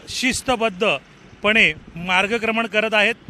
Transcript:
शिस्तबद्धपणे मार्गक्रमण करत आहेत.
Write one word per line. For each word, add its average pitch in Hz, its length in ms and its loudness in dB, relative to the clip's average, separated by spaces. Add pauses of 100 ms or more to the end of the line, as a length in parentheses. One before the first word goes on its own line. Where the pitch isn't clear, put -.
शिस्तबद्धपणे 214 1600 0 (220)
मार्गक्रमण 208 720 -2
करत 214 260 -2
आहेत. 214 220 2 (140)